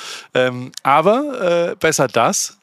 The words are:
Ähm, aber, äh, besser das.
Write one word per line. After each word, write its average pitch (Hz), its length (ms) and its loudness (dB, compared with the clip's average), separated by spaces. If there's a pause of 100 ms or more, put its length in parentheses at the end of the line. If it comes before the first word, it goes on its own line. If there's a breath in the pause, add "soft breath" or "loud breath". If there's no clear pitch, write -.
(340 loud breath)
Ähm, 127 380 -2 (100)
aber, 175 880 2
äh, - 60 -8
besser 156 320 0
das. - 540 -2